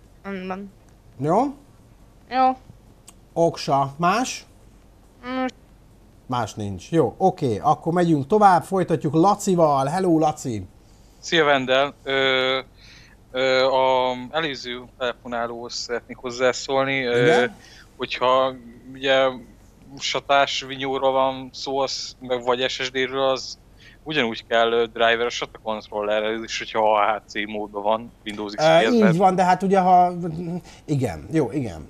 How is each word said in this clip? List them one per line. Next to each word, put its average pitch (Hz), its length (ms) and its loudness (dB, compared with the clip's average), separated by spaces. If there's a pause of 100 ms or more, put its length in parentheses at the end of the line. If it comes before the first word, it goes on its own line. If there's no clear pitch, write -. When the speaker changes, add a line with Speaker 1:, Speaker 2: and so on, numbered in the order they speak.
(240)
Speaker 1:
Rendben. 190 480 -10 (500)
Speaker 2:
Jó? 170 200 2 (880)
Speaker 1:
Jó. 262 280 2 (760)
Speaker 2:
Oksa. 139 640 0
Más? 185 480 -2 (840)
Speaker 1:
Mm. 254 180 -4 (840)
Speaker 2:
Más 120 260 -4
nincs. 101 380 -10
Jó, 147 260 2
oké, 135 460 0
akkor 156 300 0
megyünk 170 340 2
tovább, 196 360 6
folytatjuk 165 500 -2
Lacival. 165 760 2
Hello, 175 320 2
Laci! 135 460 -2 (540)
Speaker 3:
Szia, 165 240 2
Vendel! 135 500 2 (100)
Ö, 131 560 0 (720)
ö, 131 320 2
a 131 520 2 (160)
előző 127 520 -6 (140)
telefonálóhoz 120 760 -8
szeretnék - 440 -8
hozzászólni. 131 840 -2
Ö, 120 200 2
Speaker 2:
Igen? 120 320 2 (420)
Speaker 3:
hogyha 131 560 0 (400)
ugye 135 240 0 (800)
satás 139 720 0
vinyóról 135 440 -2
van 131 420 -2
szó, 139 260 -6
az, - 400 -6
meg 127 240 -4
vagy 127 260 0
S - 40 -4 (100)
S 127 80 -6
D-ről, 131 380 -2
az - 300 -6 (480)
ugyanúgy 123 400 -2
kell, 117 240 2
ö, 117 220 2
driver 117 320 2
a 120 40 -2
sata - 340 -8
kontrollerrel 107 800 -4
is, - 140 -8
hogyha 113 220 -6 (180)
A 104 160 2
H 104 140 -6
C - 60 -20 (140)
módban 104 360 -8
van 110 280 -2 (140)
Windows 104 260 -8
Speaker 2:
Ö, 107 40 -12
Speaker 3:
X 151 80 -2
P-hez, 165 300 4
Speaker 2:
így 233 80 4
Speaker 3:
mert 185 140 4
Speaker 2:
van, 190 200 4
de 185 80 2
hát 180 200 2
ugye, 190 160 2
ha, 180 340 4 (720)
igen, 104 460 -4
jó, 151 200 0
igen, 113 380 -6